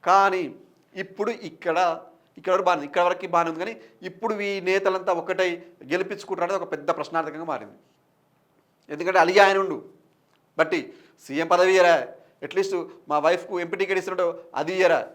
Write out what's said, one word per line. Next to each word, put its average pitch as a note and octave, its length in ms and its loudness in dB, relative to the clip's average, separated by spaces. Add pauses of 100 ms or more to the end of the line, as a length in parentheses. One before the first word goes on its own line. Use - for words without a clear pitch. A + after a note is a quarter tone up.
కానీ F#3 400 4 (600)
ఇప్పుడు G#3+ 280 -6 (180)
ఇక్కడ, D#3+ 280 -2 (600)
ఇక్కడ F#3 160 -2
వరకు F3+ 120 2
బాగానే, D#3+ 220 2
ఇక్కడ F3 180 2
వరకు F3+ 280 -2
బాగానే E3+ 160 2
ఉంది. D#3+ 120 -8
కానీ A3+ 100 -8 (360)
ఇప్పుడు G#3+ 240 -6 (160)
ఈ - 20 -4 (160)
నేతలంతా F#3+ 440 0 (100)
ఒక్కటై F#3 280 -2 (420)
గెలిపించుకుంటారు F#3+ 560 -4
అనేది F#3+ 120 -2
ఒక F3 140 -10
పెద్ద D3 240 -8
ప్రశ్నార్థకంగా D#3+ 540 -6
మారింది. G#2+ 260 -10 (1160)
ఎందుకంటే F3+ 300 0
అలిగి F#3 220 6
ఆయన G3 180 4
ఉండు E3+ 140 -6 (840)
బట్టి D#3+ 200 0 (460)
సీఎం D#3 280 -4
పదవి F3+ 200 4
ఇయ్యరా, F3 220 6 (500)
అట్లీస్ట్ F#3+ 320 -4 (340)
మా D3+ 140 0
వైఫ్కు F3+ 380 0
ఎంపీ E3+ 180 -8
టికెట్ F#3+ 200 0
ఇస్తున్నట్టు F3+ 280 -2 (320)
అది D#3+ 160 -4
ఇయ్యరా E3+ 240 4 (140)